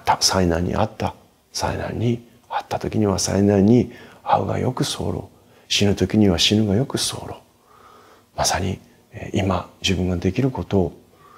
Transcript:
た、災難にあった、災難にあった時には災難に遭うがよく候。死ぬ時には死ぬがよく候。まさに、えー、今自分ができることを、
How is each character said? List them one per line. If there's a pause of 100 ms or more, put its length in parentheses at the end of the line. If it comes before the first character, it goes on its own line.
た、
災
難
に
あ
っ
た、 (380)
災
難
に (240)
あ
っ
た
時
に
は
災
難
に (320)
遭
う
が
よ
く
候。 (380)
死
ぬ
時
に
は
死
ぬ
が
よ
く
候。 (920)
ま
さ
に、 (320)
え
ー、
今 (120)
自
分
が
で
き
る
こ
と
を、 (380)